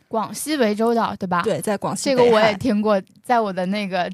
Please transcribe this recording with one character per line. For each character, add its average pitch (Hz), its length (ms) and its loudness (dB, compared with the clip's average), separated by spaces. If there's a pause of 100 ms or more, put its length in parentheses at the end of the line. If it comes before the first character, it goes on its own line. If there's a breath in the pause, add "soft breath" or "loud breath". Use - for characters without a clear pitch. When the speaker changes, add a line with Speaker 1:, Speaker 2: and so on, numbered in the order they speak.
Speaker 1:
广 214 240 -6
西 - 220 -6
涠 220 180 2
洲 226 220 0
岛， 208 220 -2
对 196 100 -8
吧？ 175 160 0
Speaker 2:
对， 180 160 -2
在 202 180 -4
广 151 160 -4
西 - 180 -2
Speaker 1:
这 269 40 2
个 247 80 6
我 233 160 6
也 214 160 4
听 214 260 0
过， 214 120 2
Speaker 2:
北 190 80 2
海。 - 120 -16 (140)
Speaker 1:
在 233 140 4
我 208 100 -2
的 185 140 -4
那 202 200 -2
个 180 280 -2